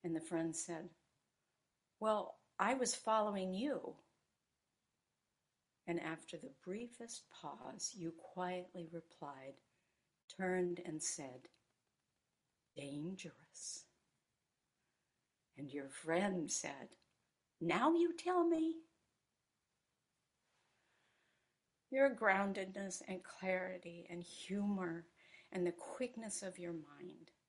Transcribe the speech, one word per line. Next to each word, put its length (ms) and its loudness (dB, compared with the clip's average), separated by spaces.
And 120 0
the 60 0
friend 340 0
said, 340 -6
"Well, 400 2
I 180 6
was 200 2
following 580 2
you." 440 -2
And 140 0
after 380 -8
the 160 -12
briefest 640 -10
pause, 640 -10
you 180 -6
quietly 800 -6
replied, 640 -12
turned 500 2
and 240 -4
said, 460 -6
"Dangerous." 1080 -8
And 140 -10
your 180 -6
friend 600 2
said, 440 -4
"Now 340 6
you 200 6
tell 340 4
me." 360 2
Your 260 6
groundedness 920 2
and 160 -6
clarity 840 -4
and 140 -6
humor 840 -2
and 140 2
the 80 2
quickness 680 -6
of 160 -8
your 160 -6
mind 580 -12